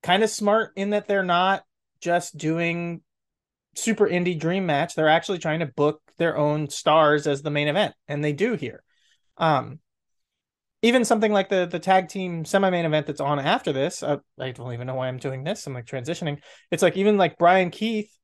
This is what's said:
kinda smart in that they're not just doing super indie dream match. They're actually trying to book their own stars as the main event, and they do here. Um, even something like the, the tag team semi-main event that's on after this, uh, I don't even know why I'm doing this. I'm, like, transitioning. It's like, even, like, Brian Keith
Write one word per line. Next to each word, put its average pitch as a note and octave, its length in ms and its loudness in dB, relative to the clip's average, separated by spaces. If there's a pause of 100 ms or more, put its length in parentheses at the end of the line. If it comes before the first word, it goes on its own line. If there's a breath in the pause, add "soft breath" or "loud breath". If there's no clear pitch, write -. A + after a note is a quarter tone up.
kinda G3 260 2
smart G#3+ 480 0
in G3 140 -4
that G#3 180 -2
they're G3 140 0
not F#3 420 2 (380)
just F3 340 -2
doing E3+ 640 -4 (760)
super G#3+ 320 2
indie F3 320 0
dream F3+ 260 -2
match. D#3 300 0
They're D#3 120 2
actually E3+ 300 2
trying D#3+ 220 -4
to D#3+ 80 -4
book D3 340 0 (160)
their E3+ 180 0
own D3 340 0
stars D3+ 580 4
as C#3+ 140 -2
the D3+ 100 -6
main D3 160 0
event, E3 260 0 (140)
and D3 160 -4
they D3+ 100 -2
do G3+ 220 -2
here. A#2+ 280 -10 (540)
Um, D3+ 420 0 (1000)
even A#3+ 240 4
something G#3+ 260 2
like G3 160 2
the, F#3 180 2
the F3 140 -6
tag F#3 300 2
team F3+ 340 -6
semi-main F#3 400 2
event D3+ 240 0
that's D3+ 140 -6
on C#3+ 180 0
after E3+ 320 -2
this, C#3 320 -2
uh, C#3+ 140 0 (200)
I B2+ 140 -8
don't A#2+ 220 -10
even A#2+ 120 -10
know B2+ 100 -8
why C3 120 -4
I'm B2+ 100 -6
doing C3+ 280 -8
this. G3+ 200 -8
I'm, C#3 80 -10
like, B2 120 -10
transitioning. C#3+ 540 -6 (320 loud breath)
It's F3+ 120 0
like, F3 140 2
even, G3+ 200 2
like, F3 200 2
Brian F3 320 4
Keith G#3+ 440 -6 (100)